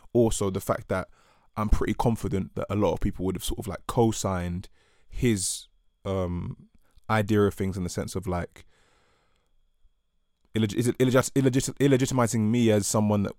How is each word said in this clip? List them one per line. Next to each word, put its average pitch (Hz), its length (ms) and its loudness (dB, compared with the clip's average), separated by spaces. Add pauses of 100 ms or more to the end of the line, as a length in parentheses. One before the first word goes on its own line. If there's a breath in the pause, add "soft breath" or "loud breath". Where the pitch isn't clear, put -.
(120)
also 110 380 2
the 95 100 -4
fact - 300 -6
that 95 180 -4 (480)
I'm 107 140 -4
pretty - 240 2
confident 107 600 -2
that - 140 -6
a 95 60 -2
lot 101 160 2
of 95 80 -4
people 95 260 -2
would 92 100 -2
have - 100 -8
sort - 140 -6
of, 104 80 -10
like, 85 200 -10
co-signed 92 800 -2 (460)
his, - 540 -2 (380)
um, 92 500 -4 (540)
idea 107 320 2
of 101 120 4
things 95 240 -4
in 92 60 -4
the 87 60 -4
sense - 260 -8
of, 92 120 -6
like, - 380 -6 (1900)
illeg-, 110 200 0
is 117 120 2
it 120 120 2
illegit-, 127 340 4
illegit-, 131 460 0
illegitimizing 127 720 2
me 117 200 4
as 107 160 4
someone 104 380 2
that - 160 -4